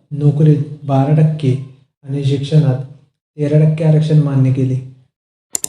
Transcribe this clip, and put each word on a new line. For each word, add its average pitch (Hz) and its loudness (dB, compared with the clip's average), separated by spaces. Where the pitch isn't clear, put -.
नोकरीत 147 2
बारा 135 0
टक्के 156 -2
आणि 139 -8
शिक्षणात 135 0
तेरा 151 2
टक्के 165 -2
आरक्षण 156 2
मान्य 135 2
केले. 127 -4